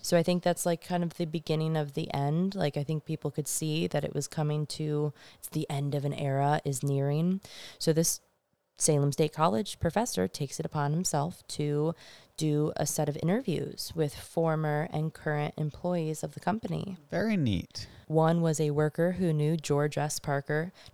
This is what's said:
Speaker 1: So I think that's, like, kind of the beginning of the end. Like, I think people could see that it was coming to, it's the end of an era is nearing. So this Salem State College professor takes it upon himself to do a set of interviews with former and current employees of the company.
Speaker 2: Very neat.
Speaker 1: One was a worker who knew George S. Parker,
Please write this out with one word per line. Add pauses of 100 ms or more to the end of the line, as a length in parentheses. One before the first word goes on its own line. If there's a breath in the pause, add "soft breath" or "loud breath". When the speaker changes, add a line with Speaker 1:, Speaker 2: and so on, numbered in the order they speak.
Speaker 1:
So
I
think
that's,
like,
kind
of
the
beginning
of
the
end.
Like,
I
think
people
could
see
that
it
was
coming
to, (240 loud breath)
it's
the
end
of
an
era
is
nearing. (380 loud breath)
So
this (600)
Salem
State
College
professor
takes
it
upon
himself
to (420 loud breath)
do
a
set
of
interviews
with
former
and
current
employees
of
the
company. (140)
Speaker 2:
Very
neat. (200 loud breath)
Speaker 1:
One
was
a
worker
who
knew
George
S.
Parker, (200 loud breath)